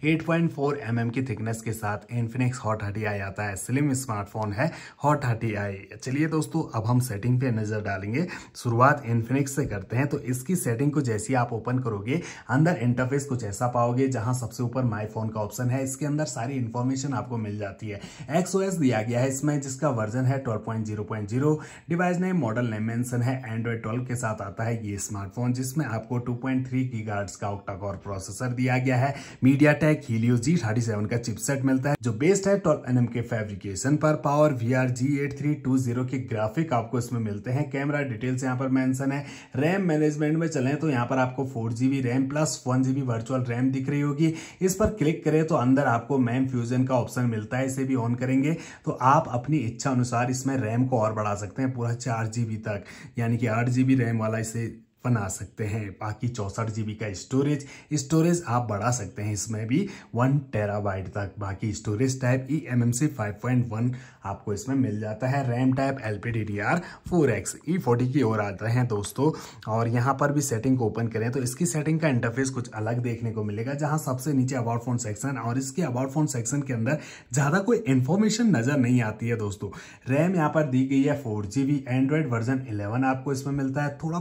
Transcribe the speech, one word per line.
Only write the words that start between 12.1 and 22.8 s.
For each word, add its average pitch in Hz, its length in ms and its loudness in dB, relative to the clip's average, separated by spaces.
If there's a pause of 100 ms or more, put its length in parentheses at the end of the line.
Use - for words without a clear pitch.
अंदर 165 300 4
इंटरफेस 127 460 0
कुछ 120 180 -4
ऐसा 104 260 -2
पाओगे, 123 400 2
जहां 123 240 -2
सबसे 123 300 -4
ऊपर 123 260 0
My 104 240 -4
Phone 110 200 -4
का 107 60 -4
ऑप्शन 113 300 -4
है। 135 140 0
इसके 135 220 -6
अंदर 151 220 0
सारी 139 300 -6
इन्फॉर्मेशन 127 560 -2
आपको 113 240 -4
मिल 104 200 -4
जाती 104 320 -8
है। 101 120 -8 (380)
एक्सओएस 190 360 0
दिया 120 260 4
गया 117 180 0
है 135 100 2
इसमें, 147 320 0
जिसका 135 320 -2
वर्जन 113 320 0
है 135 140 2
ट्वेल्व 117 220 -2
पॉइंट 110 240 -4
ज़ीरो 107 180 -4
पॉइंट 107 260 -6
ज़ीरो। 131 200 2 (400)
डिवाइस 175 280 2
नेम, 185 200 0
मॉडल 120 280 0
नेम 107 180 -2